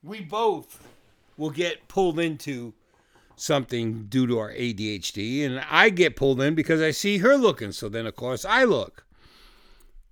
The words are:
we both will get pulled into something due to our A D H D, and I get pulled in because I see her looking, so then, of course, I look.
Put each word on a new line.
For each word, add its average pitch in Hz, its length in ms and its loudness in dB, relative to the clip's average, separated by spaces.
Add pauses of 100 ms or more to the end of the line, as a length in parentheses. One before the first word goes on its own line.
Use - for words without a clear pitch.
we 202 160 -12
both 202 680 -2 (500)
will 151 140 -4
get 165 360 -2
pulled 170 320 2
into 139 540 -4 (640)
something 117 720 -2
due 127 200 2
to 117 140 2
our 107 140 -6
A 120 200 -2
D 107 160 -4
H 101 240 -6
D, 120 300 -2
and 131 160 -2 (100)
I 190 220 4
get 170 240 2
pulled 135 260 2
in 151 140 2
because 160 260 0
I 160 80 2
see 202 300 0
her 247 160 6
looking, 175 360 2
so - 160 -10
then, 113 200 -6
of 104 80 -10
course, 127 280 -6
I 226 200 4
look. 135 420 0 (1080)